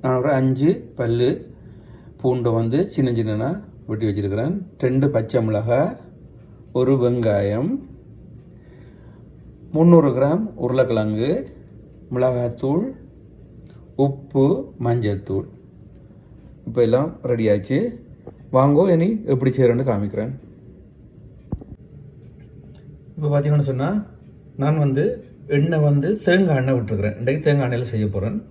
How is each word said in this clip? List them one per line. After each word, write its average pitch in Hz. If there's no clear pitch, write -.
நான் 131
ஒரு 147
அஞ்சு 131
பல்லு 117
பூண்டை 120
வந்து 117
சின்ன 127
சின்னனா 110
வெட்டி 107
வச்சிருக்கிறேன். 104
ரெண்டு 135
பச்சை 117
மிளகாய், 117
ஒரு 127
வெங்காயம், 113
முந்நூறு 160
கிராம் 151
உருளைக்கிழங்கு, 117
மிளகாத்தூள், 127
உப்பு, 139
மஞ்சள்தூள். 104
இப்போ 120
எல்லாம் 127
ரெடி 113
ஆச்சு. 104
வாங்கோ, 143
இனி 165
எப்படி 131
செய்யறேன்னு 123
காமிக்கிறேன். 104
இப்போ 151
பார்த்தீங்கன்னு 143
சொன்னா, 139
நான் 151
வந்து 139
எண்ணெய் 156
வந்து 143
தேங்காய் 175
எண்ணெய் 131
விட்டுருக்குறேன். 107
இன்றைக்கு 139
தேங்காய் 139
எண்ணெயில் 120
செய்ய 107
போறேன். 113